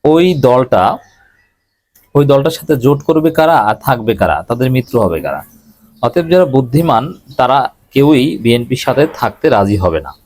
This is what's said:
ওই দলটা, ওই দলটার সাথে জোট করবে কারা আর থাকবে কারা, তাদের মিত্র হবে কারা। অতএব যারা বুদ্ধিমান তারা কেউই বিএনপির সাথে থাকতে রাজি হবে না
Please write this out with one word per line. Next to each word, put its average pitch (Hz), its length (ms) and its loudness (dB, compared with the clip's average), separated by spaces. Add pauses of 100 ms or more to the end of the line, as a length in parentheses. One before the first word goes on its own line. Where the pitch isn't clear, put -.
ওই 170 280 4
দলটা, 123 640 2 (1160)
ওই 147 100 2
দলটার 139 260 2
সাথে 156 260 -4
জোট 139 260 0
করবে 160 280 0
কারা 160 280 2
আর 107 160 0
থাকবে 113 420 -2
কারা, 87 320 -2
তাদের 123 220 -2
মিত্র 123 340 0
হবে 82 160 -2
কারা। 71 240 -8 (580)
অতএব 160 280 -4
যারা 180 140 4
বুদ্ধিমান 135 720 0 (220)
তারা 127 340 0 (200)
কেউই 139 480 2
বিএনপির 117 380 -2
সাথে 139 380 0
থাকতে - 340 -4
রাজি 101 280 0
হবে 87 240 -2
না 69 140 -16 (120)